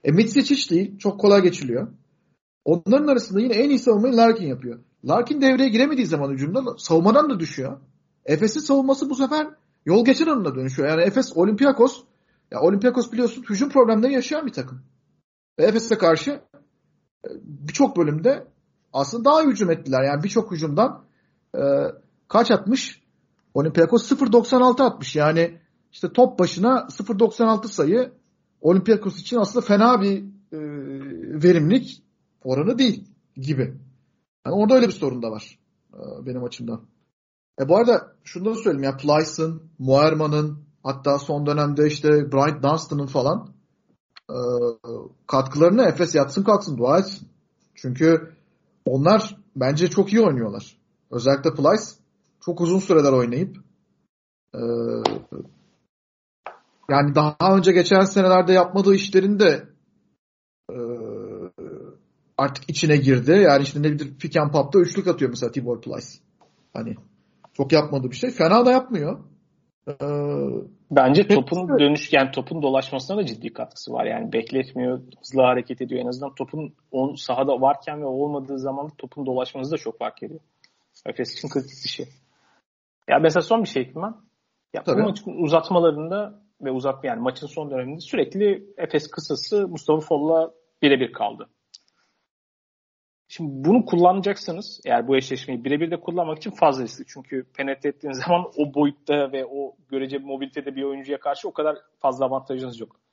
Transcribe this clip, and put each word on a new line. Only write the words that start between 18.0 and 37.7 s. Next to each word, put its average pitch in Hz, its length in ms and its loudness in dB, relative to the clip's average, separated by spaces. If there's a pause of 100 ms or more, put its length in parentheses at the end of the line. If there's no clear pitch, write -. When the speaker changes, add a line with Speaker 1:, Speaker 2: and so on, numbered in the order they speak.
Speaker 1:
aslında 220 320 -4
daha 311 180 6
hücum 202 280 2
ettiler. 135 320 0
Yani 147 200 -2
birçok 202 280 -2
hücumdan, 160 520 -2 (520)
e, - 60 -4 (680)
kaç 233 240 2
atmış? - 500 -2 (520)
Olympiakos 165 520 2
sıfır 269 260 0
doksan 240 300 4
altı 254 220 4
atmış. 196 320 -2
Yani 160 440 2 (320)
işte - 220 -8
top 247 260 4
başına 220 500 2
sıfır 208 300 -6
doksan 226 280 4
altı 220 200 0
sayı 208 440 0 (500)
Olympiakos 190 580 2
için - 180 -6
aslında 214 280 -2
fena 214 360 4
bir, 196 220 -2 (280)
e, 156 80 -12 (840)
verimlilik 175 600 2 (400)
oranı 151 340 -2
değil 233 300 0 (280)
gibi. 135 420 -4 (680)
Yani 151 100 -4
orada 214 200 4
öyle 240 120 6
bir 185 40 0
sorun 123 300 -4
da 113 100 -8
var, - 280 -16 (340)
e, - 320 -16
benim 127 180 -8
açımdan. 117 380 -10 (800)
E, 135 80 -2
bu 180 80 6